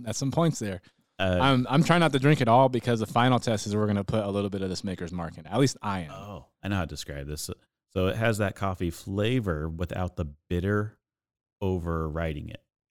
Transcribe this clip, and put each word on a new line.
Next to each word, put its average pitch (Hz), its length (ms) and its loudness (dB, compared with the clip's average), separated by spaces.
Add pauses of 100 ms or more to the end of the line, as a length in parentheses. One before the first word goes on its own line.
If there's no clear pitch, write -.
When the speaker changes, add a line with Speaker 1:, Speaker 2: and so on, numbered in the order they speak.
Speaker 1:
that's 113 180 -6
some 135 120 -2
points 160 280 2
there. 98 220 -6 (380)
Speaker 2:
Uh, 92 220 2
Speaker 1:
I'm, 127 280 4
I'm 143 140 4
trying 165 180 4
not 156 120 4
to 139 60 2
drink 143 220 4
it 117 80 0
all 127 200 8
because 120 320 0
the 107 60 -2
final 120 340 4
test 110 260 -2
is 104 80 -4
we're 107 120 2
gonna 101 180 0
put 110 200 -2
a 101 60 -4
little 101 200 0
bit 95 120 -6
of 95 60 -4
this 90 160 -6
Maker's 87 280 -6
Mark 85 260 -8
in. 80 80 -18
At 98 120 -2
least 139 240 4
I 98 180 -4
am. 78 120 -10
Speaker 2:
Oh, 95 340 -14 (160)
I 95 60 -6
know 101 80 0
how 92 60 0
to - 40 -2
describe 71 400 -10
this. 73 240 -8 (420)
So 92 160 2
it - 80 0
has 113 220 0
that 98 160 0
coffee 92 360 -2
flavor 98 800 -2
without 85 480 -6
the 87 100 -4 (220)
bitter 104 500 -2 (600)
overriding 82 920 -2
it. - 120 -16 (280)